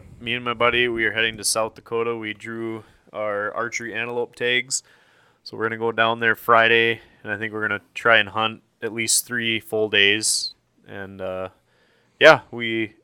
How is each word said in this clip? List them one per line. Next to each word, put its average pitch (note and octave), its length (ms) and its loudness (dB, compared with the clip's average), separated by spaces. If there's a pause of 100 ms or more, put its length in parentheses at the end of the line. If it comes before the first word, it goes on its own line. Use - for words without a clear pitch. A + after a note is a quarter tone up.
(220)
Me A#2 120 -6
and B2 120 -6
my A#2+ 80 -2
buddy, A#2+ 340 2
we A2+ 180 -2
are G#2 60 0
heading A2 260 -2
to G2+ 60 -12
South A2 320 -2
Dakota. A#2 400 -4
We A2 180 -8
drew A2+ 500 -10 (280)
our G#2 420 -4
archery A2+ 400 -6
antelope A#2+ 420 -6
tags. B2 480 -2 (600)
So - 140 -16
we're A2 80 -4
gonna A2+ 120 -4
go A2+ 140 -2
down A2+ 280 0
there A2+ 160 2
Friday, A2+ 680 4 (220)
and G#2+ 80 -8
I G2+ 60 -4
think G#2+ 140 -8
we're G#2+ 160 -4
gonna G#2 140 -2 (120)
try A#2 240 4
and G2+ 120 4
hunt A2 320 -4 (200)
at G#2+ 120 -6
least A2+ 320 -2
three A#2 340 -2
full A2 300 -2
days. G2+ 640 2 (340)
And, G2 320 -14
uh, F#2 300 -8 (720)
yeah, C#3 220 8 (100)
we A2+ 420 -4 (100)